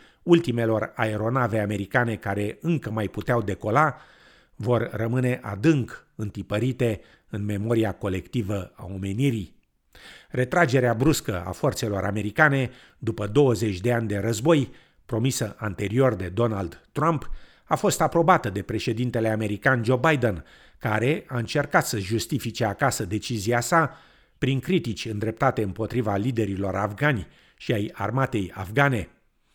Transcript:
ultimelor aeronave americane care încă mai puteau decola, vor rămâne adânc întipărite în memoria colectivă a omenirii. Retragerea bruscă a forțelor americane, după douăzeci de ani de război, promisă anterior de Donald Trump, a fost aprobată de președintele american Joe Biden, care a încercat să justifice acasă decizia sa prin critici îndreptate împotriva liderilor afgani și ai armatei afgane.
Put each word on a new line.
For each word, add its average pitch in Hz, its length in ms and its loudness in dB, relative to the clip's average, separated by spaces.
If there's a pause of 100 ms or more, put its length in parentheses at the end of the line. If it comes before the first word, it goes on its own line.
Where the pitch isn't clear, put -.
(240)
ultimelor 117 720 2
aeronave 110 640 0
americane 104 560 0
care 101 460 -4
încă 151 300 -2
mai 110 160 -2
puteau 117 340 -2
decola, 107 540 0 (600)
vor 117 380 0
rămâne 123 480 0
adânc 110 720 0
întipărite 107 880 -2 (280)
în 104 160 -6
memoria 107 460 0
colectivă 95 840 -4
a - 180 -16
omenirii. 101 640 -2 (720)
Retragerea 127 640 2
bruscă 113 520 2
a 92 60 -6
forțelor 101 520 -2
americane, 113 680 2 (280)
după 107 300 -4
douăzeci 110 520 2
de 117 140 0
ani 117 140 -2
de 101 100 -4
război, 117 540 2 (340)
promisă 117 520 -2
anterior 107 580 0
de 90 120 -6
Donald 98 640 -2
Trump, 156 380 -2 (360)
a 160 100 0
fost 185 260 0
aprobată 165 480 4
de 95 120 -4
președintele 113 680 -2
american 110 540 0
Joe 123 160 2 (100)
Biden, 117 360 0 (320)
care 120 500 0
a - 100 -6
încercat 143 480 0
să 107 140 -4
justifice 110 680 -2
acasă 110 400 -2
decizia 110 540 -2
sa 160 380 0 (400)
prin 131 220 0
critici 117 460 -2
îndreptate 110 580 0
împotriva 104 520 -2
liderilor 98 600 -2
afgani 104 520 0 (300)
și - 160 -2
ai 104 200 -2
armatei 107 600 -2
afgane. 110 560 0 (460)